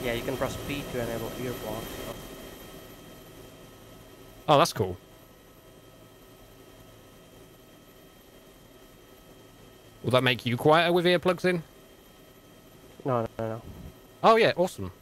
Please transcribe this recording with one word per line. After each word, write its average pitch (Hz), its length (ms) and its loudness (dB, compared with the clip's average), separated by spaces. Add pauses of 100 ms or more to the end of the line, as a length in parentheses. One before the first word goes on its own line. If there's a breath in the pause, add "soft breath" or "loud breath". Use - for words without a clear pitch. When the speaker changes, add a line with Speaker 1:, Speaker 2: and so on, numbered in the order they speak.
Speaker 1:
Yeah, 120 80 -2
you 117 100 -2
can 131 140 -4
press 131 220 -4 (100)
P 143 240 -6
to 127 80 -4
enable 117 300 -6 (100)
earplugs. 113 720 -8 (2250)
Speaker 2:
Oh, 147 120 6
that's - 160 4
cool. 92 240 -2 (4000)
Will 120 80 -2
that 127 120 6
make 123 220 2
you 120 140 0
quieter 165 340 6
with 175 140 2
earplugs 180 400 2
in? 180 160 0 (1400)
Speaker 1:
No, 123 160 0
no, 117 60 -6 (100)
no, 113 100 -4
no. 110 140 -8 (600)
Speaker 2:
Oh, 202 140 8
yeah, 165 200 4
awesome. 156 460 -2